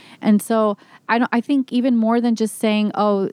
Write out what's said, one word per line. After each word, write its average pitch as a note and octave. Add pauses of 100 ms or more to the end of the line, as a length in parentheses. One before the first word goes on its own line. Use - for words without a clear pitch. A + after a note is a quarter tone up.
(220)
And G#3
so A3 (280)
I A3+
don't, B3
I A3+
think C4+
even B3
more A3+
than A#3
just A3
saying, G#3+
"Oh, G3+